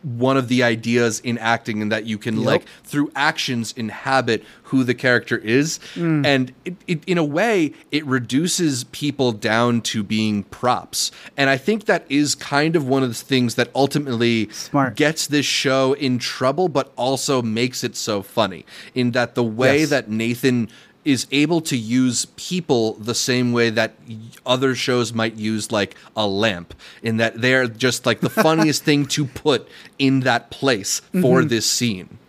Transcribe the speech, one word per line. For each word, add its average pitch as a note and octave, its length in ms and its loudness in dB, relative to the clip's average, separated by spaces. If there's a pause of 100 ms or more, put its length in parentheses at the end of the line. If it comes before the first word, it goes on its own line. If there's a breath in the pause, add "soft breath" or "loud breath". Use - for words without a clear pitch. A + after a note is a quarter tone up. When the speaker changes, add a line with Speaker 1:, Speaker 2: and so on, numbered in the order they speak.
Speaker 1:
one B2+ 360 0
of B2+ 120 0
the B2 140 4
ideas A#2 600 0
in A#2 140 -4
acting, A2+ 440 -2
and G#2+ 100 -2
that A2 140 -2
you A2 120 -6
can, A2 200 -4
Speaker 2:
Yep. A2 80 -2
Speaker 1:
like, A2 200 0 (180 loud breath)
through D3+ 320 -2
actions C3+ 640 -2
inhabit A#2+ 680 0 (200 loud breath)
who C3 200 0
the B2 100 0
character B2 440 0
is. C3+ 420 0 (160 loud breath)
Speaker 2:
Mm. D#3+ 300 2
Speaker 1:
And C3 280 2 (120)
it, F3+ 100 -8 (120)
it, E3 180 -4
in F3+ 120 0
a E3 60 2
way, E3+ 500 0 (180 loud breath)
it D3 140 -2
reduces C3 800 0
people C3+ 480 -2
down A#2 480 2
to A2 220 -4
being G#2+ 400 0
props. - 680 -4 (260 loud breath)
And C#3 120 2
I C3+ 80 2
think G#3+ 280 -2
that F3 240 0
is C#3+ 240 2
kind D#3 420 0
of C#3+ 120 2
one C3+ 160 2
of B2 60 0
the A2+ 60 -6
things B2 400 0
that A#2+ 200 0
ultimately A#2+ 760 0
Speaker 2:
Smart. C3 440 -2
Speaker 1:
gets D3+ 320 0
this C#3+ 180 0
show C3+ 480 0
in C3 260 -2
trouble, C#3+ 500 -2
but C#3 260 -2
also C3 460 0
makes A#2 420 -2
it A#2+ 120 -6
so G#2 260 -4
funny, F#2+ 440 -2 (300 loud breath)
in B2 160 2
that A#2+ 240 -2
the B2 80 2
way B2+ 360 2
Speaker 2:
Yes. D#3 100 2
Speaker 1:
that C3+ 200 -2
Nathan A#2 600 0 (360 loud breath)
is C3+ 260 2
able D3+ 300 2
to D3+ 160 -4
use A#2+ 480 0 (100)
people B2 600 0
the A2 200 -6
same B2 380 0
way A#2 160 4
that A2+ 240 0 (140)
y-, A2+ 100 -14 (280)
other B2+ 300 2
shows A#2+ 380 0
might A2+ 220 -2
use, G#2+ 360 -4
like, G2+ 240 0 (200 loud breath)
a A#2 120 0
lamp, G2 460 -2 (280 loud breath)
in A2 160 -2
that A2+ 240 0
they're B2+ 260 2
just, A#2 380 -2
like, A#2+ 140 2
the D#3+ 100 0
funniest D#3+ 540 2
Speaker 2:
<laughs> D#3+ 60 0
Speaker 1:
thing C#3+ 160 2
to D3 200 -2
put B2+ 420 -2 (300 loud breath)
in C3+ 240 2
that B2 300 0
place A#2+ 480 -2 (220)
for - 180 4
Speaker 2:
Mm-hmm. - 80 2
Speaker 1:
this A2+ 220 0
scene. G2+ 480 -4 (120)